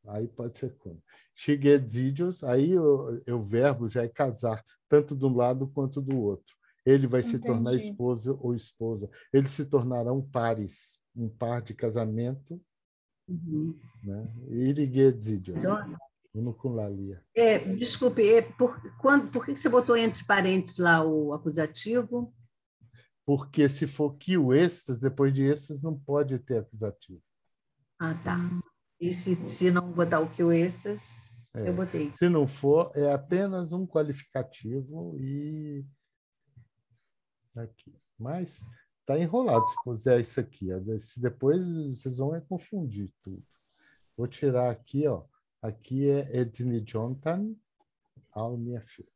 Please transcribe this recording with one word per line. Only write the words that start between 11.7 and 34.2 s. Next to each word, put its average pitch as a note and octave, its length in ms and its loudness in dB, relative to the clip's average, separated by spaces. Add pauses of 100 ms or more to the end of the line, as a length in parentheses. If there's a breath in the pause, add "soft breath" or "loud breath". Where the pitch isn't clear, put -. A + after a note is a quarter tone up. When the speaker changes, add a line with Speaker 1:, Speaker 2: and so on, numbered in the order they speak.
Speaker 1:
casamento. A#2+ 880 -4 (680)
Speaker 3:
Uhum. D#3+ 500 -6 (260)
Speaker 1:
Né? G#2 280 -8 (180)
Ele C3+ 360 0
gezidius. A2 720 2
Speaker 3:
Então, F#2 400 -2 (360)
Speaker 1:
Uno A2+ 200 -6
com C3 160 -6
lalia. G2 540 -8 (120)
Speaker 3:
é, A3+ 220 6
desculpe, A#3 720 -2
é, A3+ 140 8
por, B3 360 0 (220)
quando, C#4 300 4
por A#3+ 140 -4
que C#4+ 100 -6
que - 40 -12
você - 80 0
botou B3 300 6
entre A3+ 280 0
parênteses F#3+ 520 2
lá E3+ 260 6
o D3+ 300 0
acusativo? G#3 1000 -4 (920 soft breath)
Speaker 1:
Porque C#3 420 2
se C#3 200 0
for C#3+ 280 -2
que F3+ 220 0
o C3 160 4
êxtase, D3 480 2
depois C3+ 320 2
de C3+ 100 2
êxtase C#3+ 400 -2
não D#3+ 140 -6
pode C#3 400 -2
ter A#2 220 -2
acusativo. G#2 600 -10 (800)
Speaker 3:
Ah, E3 140 -4 (100)
tá. F3+ 140 -4 (640)
E F3 100 -2
se, F3+ 240 -2 (140)
se F3+ 220 2
não F3 200 0
botar E3 280 2
o D#3+ 100 0
que - 140 -2
o E3+ 80 6
êxtase, F3+ 680 -2 (360)
Speaker 1:
É. - 120 -4
Speaker 3:
eu F3+ 60 -2
botei. E3+ 380 -4
Speaker 1:
Se F3 180 2
não D3+ 180 4
for, C#3+ 460 2
é C#3+ 180 2
apenas F3+ 600 -2
um F3+ 140 -4
qualificativo C#3+ 1300 -6